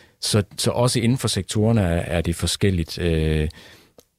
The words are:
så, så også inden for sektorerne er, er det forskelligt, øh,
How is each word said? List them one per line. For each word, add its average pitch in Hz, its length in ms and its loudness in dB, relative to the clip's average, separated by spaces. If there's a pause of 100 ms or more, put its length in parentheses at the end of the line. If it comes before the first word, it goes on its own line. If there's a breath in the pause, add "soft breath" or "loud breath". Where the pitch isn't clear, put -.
(200 loud breath)
så, 104 220 0 (140)
så - 140 -2
også 123 300 0
inden 117 180 2
for 117 100 -2
sektorerne 107 520 0
er, 85 360 0
er 85 40 2
det 82 160 -2
forskelligt, 90 640 -2
øh, 78 500 0 (720 loud breath)